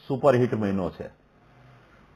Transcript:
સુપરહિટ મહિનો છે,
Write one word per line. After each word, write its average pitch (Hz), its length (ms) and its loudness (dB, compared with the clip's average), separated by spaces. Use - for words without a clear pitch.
સુપરહિટ 127 460 2
મહિનો 98 360 -2
છે, - 160 -14